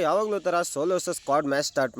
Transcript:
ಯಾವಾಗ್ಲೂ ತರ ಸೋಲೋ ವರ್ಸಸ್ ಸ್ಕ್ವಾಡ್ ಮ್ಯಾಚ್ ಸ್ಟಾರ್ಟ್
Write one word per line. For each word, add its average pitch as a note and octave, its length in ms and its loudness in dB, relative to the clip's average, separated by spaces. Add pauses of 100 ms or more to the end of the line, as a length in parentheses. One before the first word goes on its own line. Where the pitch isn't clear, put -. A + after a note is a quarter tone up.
ಯಾವಾಗ್ಲೂ G3+ 420 2
ತರ E3+ 80 2 (160)
ಸೋಲೋ E3 240 -2
ವರ್ಸಸ್ E3+ 240 -4
ಸ್ಕ್ವಾಡ್ C#3+ 320 0
ಮ್ಯಾಚ್ C#3+ 200 0
ಸ್ಟಾರ್ಟ್ C3 280 0